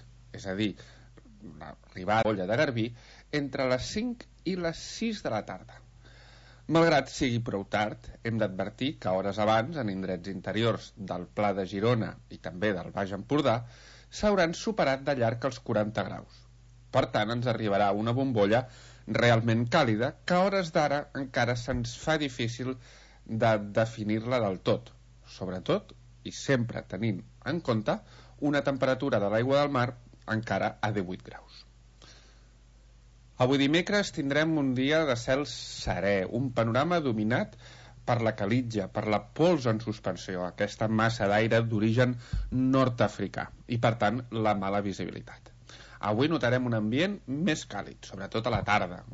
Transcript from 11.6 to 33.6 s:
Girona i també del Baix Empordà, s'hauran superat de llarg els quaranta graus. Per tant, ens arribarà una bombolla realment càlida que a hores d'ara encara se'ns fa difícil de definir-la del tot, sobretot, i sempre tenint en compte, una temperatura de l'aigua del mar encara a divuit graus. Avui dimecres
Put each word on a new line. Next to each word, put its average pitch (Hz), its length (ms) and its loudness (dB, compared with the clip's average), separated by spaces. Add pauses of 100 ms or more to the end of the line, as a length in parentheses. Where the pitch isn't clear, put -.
Girona 104 460 0 (180)
i - 60 -16
també 90 340 -4
del 87 240 -6
Baix 98 160 -2
Empordà, 117 540 0 (440)
s'hauran 190 460 2
superat 139 480 0
de 143 160 0
llarg 117 300 0
els 123 100 -6
quaranta 104 480 -2
graus. - 380 -14 (460)
Per 135 200 4
tant, 110 240 0
ens 120 160 0
arribarà 104 400 2
una 110 240 0
bombolla 120 460 4 (460)
realment 113 680 4
càlida 123 380 4 (120)
que 175 140 0
a 185 80 4
hores 190 260 0
d'ara 147 460 2
encara 123 420 0
se'ns 120 400 -4
fa 160 220 0
difícil 127 560 -4 (480)
de 113 260 2 (240)
definir-la 113 640 0
del 98 240 0
tot, - 300 0 (340)
sobretot, 92 640 -4 (320)
i - 80 -8
sempre 120 560 0
tenint 98 320 -2 (300)
en 165 100 -2
compte, 131 380 0 (420)
una 143 240 2
temperatura 131 560 0
de 101 140 2
l'aigua 127 260 4
del 143 140 2
mar 123 160 2 (400)
encara 104 500 0
a 107 160 -2
divuit 92 300 -4
graus. - 400 -20 (1800)
Avui 131 160 4
dimecres 180 560 2